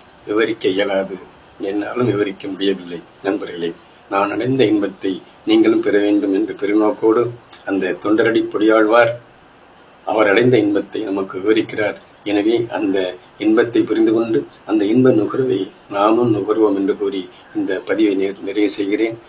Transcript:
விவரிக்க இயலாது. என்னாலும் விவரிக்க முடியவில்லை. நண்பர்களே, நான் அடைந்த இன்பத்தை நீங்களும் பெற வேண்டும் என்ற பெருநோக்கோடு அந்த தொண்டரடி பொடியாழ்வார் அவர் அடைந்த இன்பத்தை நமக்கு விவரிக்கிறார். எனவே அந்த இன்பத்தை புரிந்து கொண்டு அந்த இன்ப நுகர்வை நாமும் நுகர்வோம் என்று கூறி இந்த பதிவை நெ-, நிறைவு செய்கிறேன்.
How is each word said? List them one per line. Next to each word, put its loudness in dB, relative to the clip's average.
விவரிக்க -2
இயலாது. -2
என்னாலும் -4
விவரிக்க -2
முடியவில்லை. -4
நண்பர்களே, -4
நான் 0
அடைந்த 0
இன்பத்தை 0
நீங்களும் 4
பெற 2
வேண்டும் 2
என்ற -2
பெருநோக்கோடு 2
அந்த -2
தொண்டரடி 2
பொடியாழ்வார் 4
அவர் 2
அடைந்த 4
இன்பத்தை -2
நமக்கு -6
விவரிக்கிறார். -2
எனவே 0
அந்த -2
இன்பத்தை 2
புரிந்து 2
கொண்டு 0
அந்த 0
இன்ப 4
நுகர்வை 0
நாமும் 2
நுகர்வோம் 2
என்று -2
கூறி -4
இந்த -4
பதிவை 2
நெ-, -4
நிறைவு -2
செய்கிறேன். -2